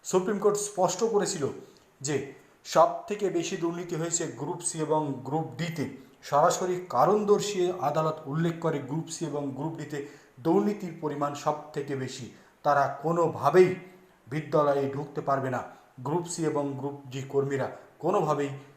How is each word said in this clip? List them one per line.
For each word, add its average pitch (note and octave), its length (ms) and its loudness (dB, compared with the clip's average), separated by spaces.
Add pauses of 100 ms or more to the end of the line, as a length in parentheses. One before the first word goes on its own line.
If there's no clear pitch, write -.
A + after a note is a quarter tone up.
সুপ্রিম F#3+ 340 0
কোর্ট G3+ 220 2
স্পষ্ট - 400 0 (100)
করেছিল F3 340 0 (560)
যে C3+ 160 -2 (500)
সব E3+ 240 6 (160)
থেকে G3+ 240 -2
বেশি E3+ 260 -2
দুর্নীতি E3+ 400 -4
হয়েছে E3 280 -2 (100)
গ্রুপ D3+ 280 -6
সি - 160 -6
এবং D#3 220 0 (220)
গ্রুপ D#3 340 -4
ডিতে। D#3+ 300 -4 (360)
সরাসরি F3 540 2 (120)
কারণ E3 360 4
দর্শিয়ে F#3+ 420 2 (160)
আদালত D3+ 340 0 (100)
উল্লেখ D#3+ 320 0
করে, D3 240 0
গ্রুপ C#3 260 -4
সি - 180 -8
এবং C#3+ 160 -4 (100)
গ্রুপ C#3+ 240 -6
ডিতে D3 220 -8 (400)
দুর্নীতির F3+ 600 2
পরিমাণ C#3+ 340 -2
সব D3+ 220 0 (160)
থেকে C#3 240 -6
বেশি। B2+ 300 -8 (360)
তারা C#3+ 220 6 (140)
কোনোভাবেই E3 720 6 (560)
বিদ্যালয়ে D3 680 2
ঢুকতে D3 300 -6
পারবে C3 280 0
না, A#2+ 100 -2 (400)
গ্রুপ D#3 260 -2
সি - 200 -8
এবং C#3+ 180 0 (100)
গ্রুপ C#3 220 -6 (120)
ডি C3+ 200 -8
কর্মীরা C#3 400 0 (300)
কোনোভাবেই D3+ 520 0 (260)